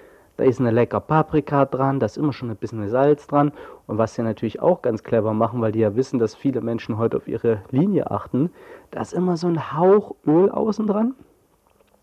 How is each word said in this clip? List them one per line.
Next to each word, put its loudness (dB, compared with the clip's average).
Da -2
ist 4
eine 2
lecker 2
Paprika 0
dran, -2
da 0
ist -6
immer -2
schon -8
ein -8
bisschen -8
Salz 2
dran. 2
Und -4
was 0
sie -6
natürlich -4
auch 2
ganz -4
clever 0
machen, 0
weil 0
die -2
ja 2
wissen, -2
dass 0
viele -2
Menschen -6
heute 0
auf -4
ihre -2
Linie 0
achten, -2
da -10
ist -8
immer 0
so -2
ein -4
Hauch 4
Öl 4
außen -2
dran, 0